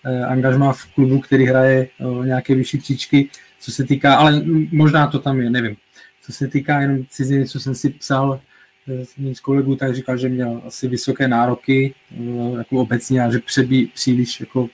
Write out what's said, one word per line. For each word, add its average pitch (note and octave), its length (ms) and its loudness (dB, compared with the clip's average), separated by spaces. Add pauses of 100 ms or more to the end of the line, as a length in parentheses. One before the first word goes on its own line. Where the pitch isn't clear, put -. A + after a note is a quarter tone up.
eh, B2+ 200 -2
angažmá C3 480 2
v - 120 -10
klubu, C3+ 340 2
který C3+ 260 2
hraje, C3 440 4 (120)
eh, B2+ 240 -4
nějaké C3 300 0
vyšší C3 220 0
příčky, C#3 520 0 (300)
co - 120 -12
se C#3 120 -4
týká, C3+ 320 4
ale D3+ 180 6
m-, D#3 380 0
možná D3+ 360 4
to D3 120 -2
tam C3+ 220 -2
je, A#2 80 0
nevím. A#2 260 -2 (460)
Co - 120 -16
se C#3 140 -6
týká C#3+ 340 0
jenom C#3 280 -2
ciziny, C#3 380 -2
co C#3 120 -10
jsem C3+ 160 -6
si C#3+ 140 -2
psal, C3+ 500 -2 (480)
eh, B2+ 180 -8
s - 120 -20
jedním C3+ 180 -6
z - 40 -20
kolegů, C3+ 360 0
tak C3 200 -4
říkal, B2+ 220 -4
že B2+ 120 -2
měl B2 360 -4
asi B2+ 220 -8
vysoké C3 400 -2
nároky, B2+ 640 0 (180)
eh, A#2+ 460 -6
jako B2 240 -4
obecně A#2+ 420 0
a A#2 80 2
že A#2 80 0
přebí-, C3 540 0
příliš B2 460 -2
jako B2 340 -4